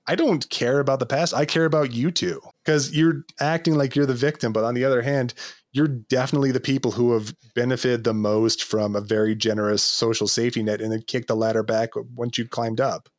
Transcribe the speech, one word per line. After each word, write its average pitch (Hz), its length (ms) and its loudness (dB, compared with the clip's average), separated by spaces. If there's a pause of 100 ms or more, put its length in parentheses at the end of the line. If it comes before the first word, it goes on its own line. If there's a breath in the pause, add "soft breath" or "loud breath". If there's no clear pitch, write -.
I 156 80 -2
don't 208 360 2
care 131 300 0
about 135 180 2
the 127 80 -2
past. 156 260 0
I 143 140 0
care 165 180 2
about 151 280 2
you 123 180 0
two. 87 320 -4 (240)
'Cause 147 260 2
you're 156 320 2 (160)
acting 160 360 0
like 139 200 0
you're 143 80 4
the 131 80 2
victim. 123 400 0
But 110 120 2
on 117 100 0
the 123 100 0
other 131 160 2
hand, 131 320 0 (400 loud breath)
you're 151 160 2
definitely 135 600 0
the 123 100 0
people 135 300 0
who 120 240 2
have 107 200 -2 (200)
benefited 120 500 0
the 113 80 0
most 107 500 0
from 104 320 -2
a 101 60 -2
very 107 340 0
generous 107 480 0
social 113 460 0
safety 120 340 -2
net 107 200 -2
and 110 100 -4
then 110 80 -2
kicked - 280 -6
the 117 80 0
ladder 110 260 0
back 113 300 -2 (220)
once 120 220 -6
you 117 100 -4
climbed 117 360 -2
up. - 260 -4 (100)